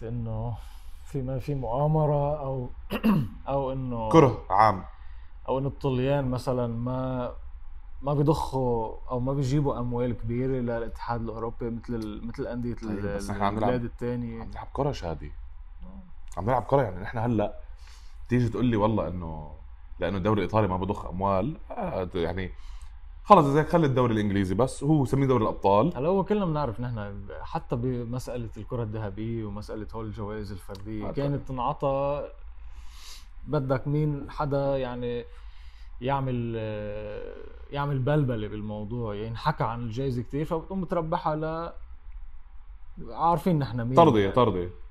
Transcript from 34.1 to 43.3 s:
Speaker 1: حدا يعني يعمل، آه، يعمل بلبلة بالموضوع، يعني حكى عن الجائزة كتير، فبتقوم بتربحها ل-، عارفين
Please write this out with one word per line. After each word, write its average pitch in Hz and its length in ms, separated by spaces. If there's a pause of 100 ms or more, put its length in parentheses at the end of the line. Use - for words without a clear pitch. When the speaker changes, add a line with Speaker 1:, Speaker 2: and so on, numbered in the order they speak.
Speaker 1:
حدا 139 460
يعني 123 480 (760)
يعمل، 127 560
آه، 104 800 (360)
يعمل 143 280
بلبلة 127 480
بالموضوع، 107 680
يعني 110 220
حكى 147 260
عن 113 160
الجائزة 120 420
كتير، 139 240
فبتقوم 175 360
بتربحها 165 540
ل-، 160 380 (1400)
عارفين 156 500